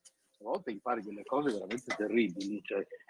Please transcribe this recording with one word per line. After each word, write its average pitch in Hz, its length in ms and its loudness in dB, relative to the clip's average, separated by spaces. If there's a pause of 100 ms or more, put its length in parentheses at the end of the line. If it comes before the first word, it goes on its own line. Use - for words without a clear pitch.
(400)
a - 40 -18
volte 135 280 -4
impari 117 320 -2
delle 104 200 -8
cose 139 280 2
veramente 104 440 -2
terribili, 101 680 2
cioè. 98 240 0 (220)